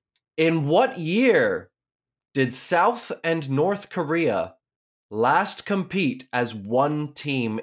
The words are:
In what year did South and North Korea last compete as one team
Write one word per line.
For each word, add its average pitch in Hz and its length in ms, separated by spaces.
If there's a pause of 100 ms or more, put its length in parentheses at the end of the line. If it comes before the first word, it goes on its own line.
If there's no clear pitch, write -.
(360)
In 160 320
what 214 300
year 165 720 (640)
did 131 200
South 202 560 (140)
and 165 260
North 185 400
Korea 147 640 (560)
last 139 560
compete 185 680
as 117 220
one 139 600
team 120 480